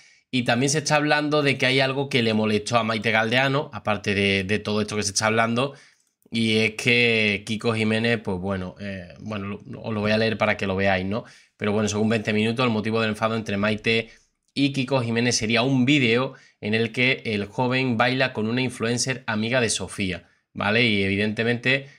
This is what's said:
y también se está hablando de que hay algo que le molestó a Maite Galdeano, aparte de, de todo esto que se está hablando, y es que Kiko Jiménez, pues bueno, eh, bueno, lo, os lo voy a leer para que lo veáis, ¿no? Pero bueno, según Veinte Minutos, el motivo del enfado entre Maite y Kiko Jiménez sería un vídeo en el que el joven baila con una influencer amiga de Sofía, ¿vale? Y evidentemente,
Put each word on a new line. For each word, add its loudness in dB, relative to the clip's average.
y 2
también 2
se 0
está 0
hablando 2
de 2
que 0
hay 2
algo 0
que 2
le 2
molestó 2
a 2
Maite 0
Galdeano, 0
aparte -2
de, 2
de 0
todo -2
esto -4
que -2
se -2
está 0
hablando, 0
y 2
es 2
que 2
Kiko -2
Jiménez, 0
pues -2
bueno, -6
eh, -10
bueno, -8
lo, -16
os -6
lo -2
voy 0
a 2
leer 0
para 2
que -4
lo -2
veáis, 2
¿no? -4
Pero -2
bueno, 0
según 0
Veinte 0
Minutos, 0
el 0
motivo 0
del 0
enfado -2
entre -4
Maite 0
y 0
Kiko -2
Jiménez 0
sería 0
un 4
vídeo 2
en -2
el 0
que 0
el -2
joven -2
baila 0
con -4
una -2
influencer -2
amiga -2
de 0
Sofía, -4
¿vale? 2
Y 2
evidentemente, 0